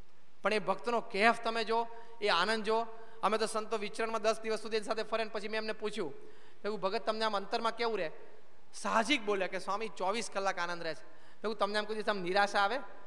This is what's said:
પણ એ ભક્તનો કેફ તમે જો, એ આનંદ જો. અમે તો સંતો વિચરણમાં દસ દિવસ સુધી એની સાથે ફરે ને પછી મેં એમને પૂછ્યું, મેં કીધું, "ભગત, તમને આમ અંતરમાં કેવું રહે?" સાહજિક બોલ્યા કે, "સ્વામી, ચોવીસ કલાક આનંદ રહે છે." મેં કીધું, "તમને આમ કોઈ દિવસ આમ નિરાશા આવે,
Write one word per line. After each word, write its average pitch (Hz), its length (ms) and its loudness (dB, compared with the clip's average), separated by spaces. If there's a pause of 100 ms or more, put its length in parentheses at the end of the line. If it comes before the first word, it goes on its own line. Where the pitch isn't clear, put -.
(420)
પણ 202 100 4
એ 214 60 4
ભક્તનો 202 420 0
કેફ 226 400 4
તમે 226 240 0
જો, 226 220 2 (340)
એ 208 80 0
આનંદ 202 360 4
જો. 226 220 2 (360)
અમે 208 160 4
તો 214 80 2
સંતો 214 300 -2
વિચરણમાં 220 460 -2
દસ 220 180 2
દિવસ 220 200 -2
સુધી 226 160 -2
એની 214 100 -2
સાથે 214 160 0
ફરે 226 220 0
ને 214 60 -6
પછી 214 180 -4
મેં 220 100 -2
એમને 220 140 -2
પૂછ્યું, 214 380 -2
મેં - 520 -8
કીધું, 208 180 -2
"ભગત, 190 260 0
તમને 220 180 0
આમ 214 120 2
અંતરમાં 226 400 0
કેવું 226 220 0
રહે?" 160 120 0 (640)
સાહજિક 220 480 2
બોલ્યા 196 240 2
કે, 185 120 -2
"સ્વામી, 202 300 -2
ચોવીસ 196 460 0
કલાક 196 240 0
આનંદ 175 240 -2
રહે 160 120 -2
છે." - 60 -6
મેં - 400 -8
કીધું, 208 180 0
"તમને 202 200 2
આમ 208 60 2
કોઈ 214 120 -2
દિવસ 214 120 -2
આમ 208 80 4
નિરાશા 202 440 2
આવે, 202 160 2 (300)